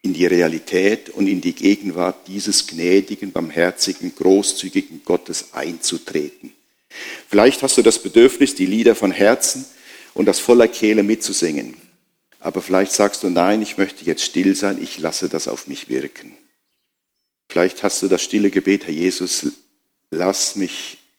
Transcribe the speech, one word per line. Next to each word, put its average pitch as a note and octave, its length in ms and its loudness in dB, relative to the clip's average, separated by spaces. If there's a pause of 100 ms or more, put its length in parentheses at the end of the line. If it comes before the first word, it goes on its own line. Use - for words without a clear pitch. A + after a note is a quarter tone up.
in F2+ 120 -2
die F2 120 2
Realität F#2 840 0
und G2 160 -2
in F#2+ 140 0
die F2 140 -4
Gegenwart F#2 720 -2
dieses G2 400 -4
gnädigen, F#2+ 640 0
barmherzigen, E2+ 800 -4
großzügigen F#2+ 920 0
Gottes - 480 -4
einzutreten. D#2 1000 -8 (760)
Vielleicht A#2 360 4
hast C3+ 120 0
du A#2+ 60 4
das A2 180 4
Bedürfnis, B2+ 540 4
die F#2 120 0
Lieder A2+ 280 4
von G2 160 0
Herzen G2+ 540 2 (500)
und G#2 140 2
aus G2 100 0
voller A#2+ 300 6
Kehle G#2+ 340 2
mitzusingen. F#2+ 720 -2 (640)
Aber F2+ 240 -6
vielleicht F#2+ 300 0
sagst - 320 0
du, F#2+ 40 0
„Nein, F#2 340 2
ich - 160 -8
möchte - 260 -4
jetzt - 180 -2
still F#2+ 320 0
sein, G2 260 -4
ich - 180 -12
lasse D#2+ 300 -4
das - 200 -6
auf - 180 -8
mich - 220 -14
wirken.“ - 480 -8 (1120)
Vielleicht - 340 0
hast - 200 -2
du G2 60 -2
das F#2 140 2
stille G2+ 280 0
Gebet, F#2+ 360 0
„Herr E2 80 -8
Jesus, F2+ 520 -4 (640)
lass F2+ 440 -2
mich - 440 -8 (200)